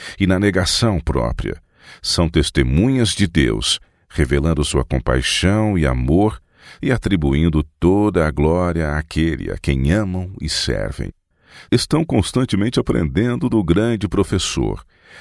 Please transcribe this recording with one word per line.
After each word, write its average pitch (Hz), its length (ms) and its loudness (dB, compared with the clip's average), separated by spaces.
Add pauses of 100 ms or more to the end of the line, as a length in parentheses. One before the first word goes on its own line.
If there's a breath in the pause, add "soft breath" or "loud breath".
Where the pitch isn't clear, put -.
(180 loud breath)
e 98 80 2
na 92 120 2
negação 98 600 0
própria. 58 640 -4 (420 loud breath)
São - 260 0
testemunhas 80 800 2
de 98 160 0
Deus, 60 540 0 (280)
revelando 73 560 0
sua 67 200 0
compaixão 90 920 0
e 76 80 2
amor 69 540 0 (420 loud breath)
e 135 100 0
atribuindo 78 720 2 (140)
toda 92 480 2
a 76 40 0
glória 80 640 0
àquele 76 540 -2
a 50 80 -8
quem 69 340 0
amam 92 480 -2
e - 80 -6
servem. - 640 -6 (600 loud breath)
Estão - 320 4
constantemente 123 760 0
aprendendo 120 680 0
do 113 160 2
grande 101 420 0
professor, 87 800 -2 (360 loud breath)